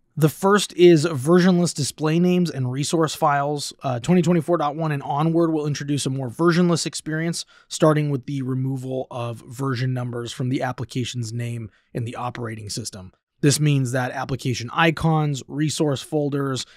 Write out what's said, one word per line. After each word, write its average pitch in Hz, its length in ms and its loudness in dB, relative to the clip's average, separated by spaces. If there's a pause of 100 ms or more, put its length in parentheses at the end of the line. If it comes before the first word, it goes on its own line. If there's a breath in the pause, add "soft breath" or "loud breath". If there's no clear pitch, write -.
(160)
The 151 120 4
first 196 460 0
is 170 320 8
versionless 175 640 4
display 156 460 -2
names 180 320 2
and 127 200 -4
resource 147 440 -2
files. 143 580 0 (100)
Uh, 123 180 -4
twenty 180 220 4
twenty-four 170 360 2
dot 147 160 -2
one 160 160 -2
and 143 140 -4
onward 160 480 2
will 151 140 -2
introduce 143 380 -2
a 135 60 -2
more 131 180 -4
versionless 170 560 4
experience, 160 640 -6 (220 soft breath)
starting 151 420 2
with 135 160 -4
the 143 160 -4
removal 131 680 -4
of 120 360 -8
version 127 480 -2
numbers 120 380 -6
from 127 160 -4
the 131 140 -2
application's 123 720 -6
name 117 380 -8 (240)
in 120 100 -4
the 123 120 -8
operating 113 520 -8
system. 98 440 -12 (280)
This 143 200 4
means 139 320 2
that 127 180 -2
application 127 640 -4
icons, 156 720 2
resource 143 560 -2
folders, 139 640 -2 (100)